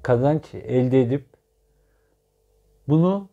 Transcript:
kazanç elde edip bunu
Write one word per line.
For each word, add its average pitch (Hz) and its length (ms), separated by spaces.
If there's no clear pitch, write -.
kazanç 135 500
elde 127 480
edip 131 240
bunu 185 460